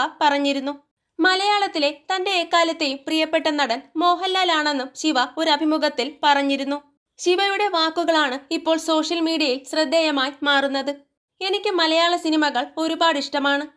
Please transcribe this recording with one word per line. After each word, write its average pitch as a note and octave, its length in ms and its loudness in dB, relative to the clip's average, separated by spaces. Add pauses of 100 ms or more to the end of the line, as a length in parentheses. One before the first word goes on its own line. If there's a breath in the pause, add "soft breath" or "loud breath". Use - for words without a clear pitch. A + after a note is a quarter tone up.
(200)
പറഞ്ഞിരുന്നു. C#4+ 640 0 (380)
മലയാളത്തിലെ F#4 800 2 (140)
തന്റെ F#4+ 160 -2
എക്കാലത്തെയും E4 680 0
പ്രിയപ്പെട്ട D#4+ 480 0
നടൻ C#4 360 -2 (140)
മോഹൻലാൽ F4 560 2
ആണെന്നും D4 420 -2
ശിവ D#4 200 0 (240)
ഒരു D#4+ 120 0
അഭിമുഖത്തിൽ D4 720 0
പറഞ്ഞിരുന്നു. C#4 600 2 (360)
ശിവയുടെ G4 500 0
വാക്കുകളാണ് D#4+ 680 0 (120)
ഇപ്പോൾ D#4+ 280 0
സോഷ്യൽ D#4+ 420 -2
മീഡിയയിൽ D4+ 440 -2
ശ്രദ്ധേയമായി D4+ 680 0 (100)
മാറുന്നത്. C#4 520 0 (460)
"എനിക്ക് G4 300 -2
മലയാള E4+ 460 2
സിനിമകൾ D4+ 500 0 (120)
ഒരുപാട് D#4+ 400 0
ഇഷ്ടമാണ്. C#4+ 480 -2 (100)